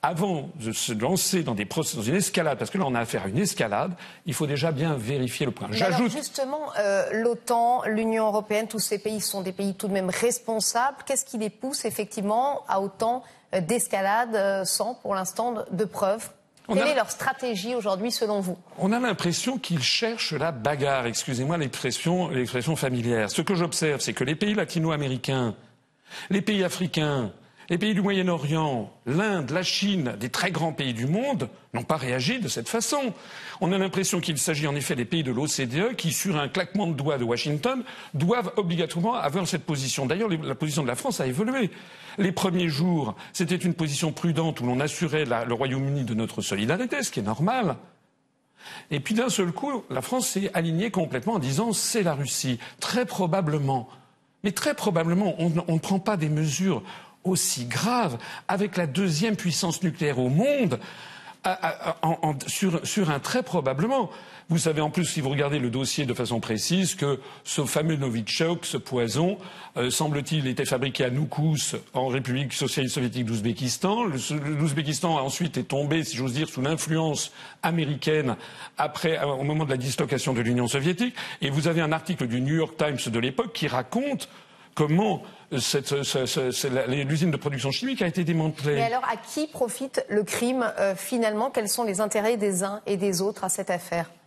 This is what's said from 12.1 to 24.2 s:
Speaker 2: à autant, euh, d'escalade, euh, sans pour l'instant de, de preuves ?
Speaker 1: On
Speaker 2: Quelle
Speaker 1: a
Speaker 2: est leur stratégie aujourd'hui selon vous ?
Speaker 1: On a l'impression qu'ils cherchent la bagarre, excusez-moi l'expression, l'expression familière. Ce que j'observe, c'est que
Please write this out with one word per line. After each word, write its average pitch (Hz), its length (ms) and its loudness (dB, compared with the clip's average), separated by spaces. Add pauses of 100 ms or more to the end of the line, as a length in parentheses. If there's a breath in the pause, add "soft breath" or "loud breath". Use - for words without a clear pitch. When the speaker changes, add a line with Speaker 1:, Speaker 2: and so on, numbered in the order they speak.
Speaker 2:
à 196 120 2
autant, 226 440 -2 (300 loud breath)
euh, 190 60 4
d'escalade, 214 760 2
euh, 196 320 2
sans 220 280 -2
pour 202 200 -4
l'instant 196 380 -2
de, 214 200 -4
de 196 120 0
preuves ? 202 440 0 (420)
Speaker 1:
On 220 40 2
Speaker 2:
Quelle 214 80 6
Speaker 1:
a 285 80 4
Speaker 2:
est 294 60 4
leur 220 140 2
stratégie 240 640 -2
aujourd'hui 208 360 0
selon 208 300 0
vous ? 185 180 -2 (180)
Speaker 1:
On 190 160 2
a 233 80 2
l'impression 240 560 0
qu'ils 165 260 -2
cherchent 226 520 0
la 156 180 0
bagarre, 135 540 2
excusez-moi 131 500 0
l'expression, 165 720 0
l'expression 127 480 0
familière. 120 540 2
Ce - 100 0
que 180 140 2
j'observe, 156 480 2
c'est 120 100 -2
que 127 120 0